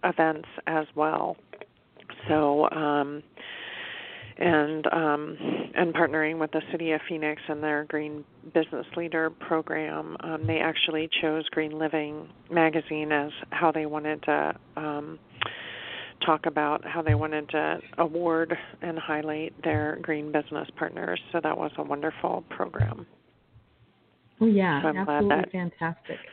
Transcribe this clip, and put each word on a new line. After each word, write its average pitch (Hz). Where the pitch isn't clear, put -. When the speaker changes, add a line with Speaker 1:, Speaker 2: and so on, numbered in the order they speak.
Speaker 1:
events 160
as 156
well. 156
So, 151
um, 147
and, 156
um, 151
and 170
partnering 156
with 156
the 160
City 165
of 156
Phoenix 151
and 151
their 151
Green 151
Business 160
Leader 160
program, 156
um, 156
they 160
actually 156
chose 156
Green 156
Living 151
magazine 156
as 147
how 170
they 156
wanted 151
to, 147
um, 151
talk 156
about 151
how 165
they 156
wanted 151
to 156
award 165
and 165
highlight 156
their 151
green 151
business 151
partners. 175
So 175
that 156
was 151
a 151
wonderful 156
program. -
Speaker 2:
Oh, 220
yeah, 185
Speaker 1:
So 165
I'm 156
glad 147
Speaker 2:
absolutely 202
Speaker 1:
that -
Speaker 2:
fantastic. 170